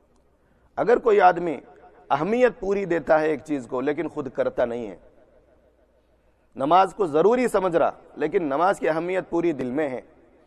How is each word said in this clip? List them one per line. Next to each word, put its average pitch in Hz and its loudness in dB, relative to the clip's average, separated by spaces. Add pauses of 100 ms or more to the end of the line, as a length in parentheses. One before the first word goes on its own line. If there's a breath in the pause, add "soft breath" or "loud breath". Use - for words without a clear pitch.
(760)
اگر 180 2
کوئی 208 2
آدمی 175 4 (540)
اہمیت 214 0
پوری 196 -2
دیتا 165 2
ہے 156 0
ایک 147 -2
چیز 139 -6
کو 123 -4
لیکن 147 -4
خود 147 -8
کرتا 127 -2
نہیں 117 -6
ہے، 87 -14 (1600)
نماز 156 2
کو 208 -2
ضروری 202 2
سمجھ 185 0
رہا 123 2 (260)
لیکن 160 -2
نماز 156 0
کی 170 -4
اہمیت 170 -4
پوری 170 0
دل 127 -6
میں 143 -2
ہے، 123 -8 (460)